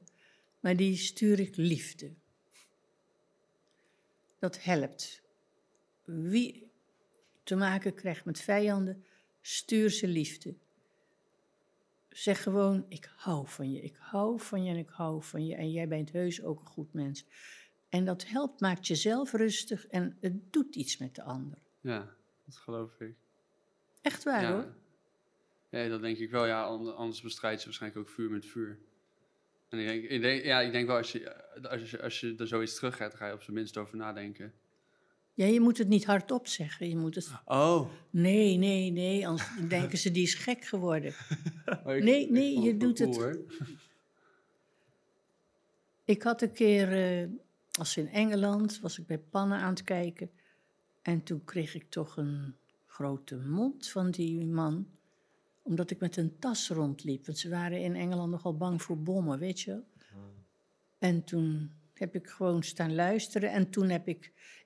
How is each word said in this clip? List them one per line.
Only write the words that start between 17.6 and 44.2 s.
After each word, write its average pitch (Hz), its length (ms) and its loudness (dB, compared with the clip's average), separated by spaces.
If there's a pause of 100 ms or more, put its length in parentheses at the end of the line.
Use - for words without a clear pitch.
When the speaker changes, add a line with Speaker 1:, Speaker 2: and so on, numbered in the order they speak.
Speaker 1:
En 180 160 2
dat 180 220 -4
helpt, 277 320 -4
maakt 185 280 0
jezelf 220 440 0
rustig 220 560 -2
en 180 340 -2
het 190 320 -4
doet 294 220 2
iets - 220 -4
met 127 180 -10
de - 80 -14
ander. 131 340 -8 (240)
Speaker 2:
Ja, 107 280 -6 (360)
dat 135 100 -20
geloof 117 440 -10
ik. 113 160 -12 (840)
Speaker 1:
Echt - 220 -2
waar, 254 180 2
Speaker 2:
Ja. 180 100 2
Speaker 1:
hoor. 220 220 -2 (960)
Speaker 2:
Ja, 120 180 -4
dat 113 140 -4
denk 113 160 -2
ik 110 140 -6
wel. 120 140 4
Ja, 110 180 2
an-, 110 320 -6
anders 113 260 -6
bestrijd 110 380 -4
je - 60 -12
waarschijnlijk 107 360 -10
ook 104 120 -12
vuur 110 160 -4
met 104 160 -4
vuur. 107 340 -10 (880)
En 113 100 -6
ik 107 80 -2
denk, 110 160 -2
ik 120 180 -2
denk, 131 220 2
ja, 131 180 4
ik 123 100 0
denk 120 160 0
wel, 123 100 2
als 113 140 -2
je, - 240 -10 (340)
als 113 220 -8
je, 117 100 -10
als 120 180 -6
je 117 180 -4
er 113 100 -4
zoiets 113 280 -2
terug 123 220 -4
gaat, 107 120 -4
dan - 100 -14
ga 104 80 -6
je 104 60 -6
op 107 80 -12
zijn 104 140 -10
minst 107 220 -6
over 107 200 -8
nadenken. 104 560 -10 (800)
Speaker 1:
Ja, 190 120 2
je 226 140 8
moet 233 180 6
het 220 100 2
niet 208 180 6
hardop 202 420 2
zeggen. 170 420 -6
Je 165 80 -2
moet 160 180 -2
het 170 140 -6 (160)
Speaker 2:
Oh. 147 440 4 (200)
Speaker 1:
Nee, 190 480 6
nee, 190 340 2
nee, 185 360 0
anders 165 220 -2 (140)
Speaker 2:
<laughs> 165 60 0
Speaker 1:
denken 180 280 0
ze: 185 140 0
"Die 180 120 4
is 175 100 2
gek - 320 -4
geworden." 160 480 0 (720)
Speaker 2:
Oh, 135 100 0
ik, 156 80 4
Speaker 1:
Nee, 269 200 8
Speaker 2:
ik 320 60 -2
Speaker 1:
nee, 277 240 4
Speaker 2:
vond 233 120 4
Speaker 1:
je 233 60 6
Speaker 2:
het 214 100 0
wel 247 120 6
Speaker 1:
doet 233 40 -4 (180)
Speaker 2:
cool, 117 120 0
Speaker 1:
het 160 180 -4 (120)
Speaker 2:
hoor. 147 100 -6 (2500)